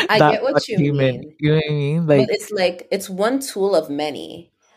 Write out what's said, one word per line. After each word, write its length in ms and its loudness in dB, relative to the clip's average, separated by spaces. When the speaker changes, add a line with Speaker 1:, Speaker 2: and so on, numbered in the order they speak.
Speaker 1:
I 100 4
Speaker 2:
that 140 6
Speaker 1:
get 100 -2
what 100 0
Speaker 2:
thought 160 0
Speaker 1:
you 80 -6
Speaker 2:
came 240 2
in. 200 2
Speaker 1:
mean. 180 -20
Speaker 2:
You 120 2
know 60 4
what 100 0
I 60 -4
mean? 320 -2
Speaker 1:
But 140 6
Speaker 2:
Like 120 2
Speaker 1:
it's 200 -6
like, 400 -2
it's 180 -4
one 300 0
tool 360 0
of 140 2
many. 640 -8